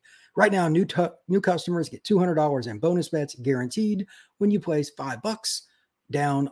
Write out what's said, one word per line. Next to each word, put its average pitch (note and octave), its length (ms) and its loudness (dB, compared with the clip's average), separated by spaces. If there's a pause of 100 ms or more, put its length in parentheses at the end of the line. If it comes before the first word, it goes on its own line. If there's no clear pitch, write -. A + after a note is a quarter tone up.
(360)
Right G3+ 160 4
now, F3 160 2
new E3 160 2
tu-, F3 280 -2 (140)
new F#3+ 140 2
customers F3 480 0
get - 160 -16
two G#3 140 4
hundred F3+ 180 4
dollars C#3+ 320 0
in G#2+ 100 -8
bonus E3+ 300 0
bets D3 260 -4
guaranteed C#3 720 -2 (320)
when G#3 140 2
you G3 80 2
place D3+ 300 -2
five C3 320 -10
bucks - 400 -4 (500)
down C#3+ 400 0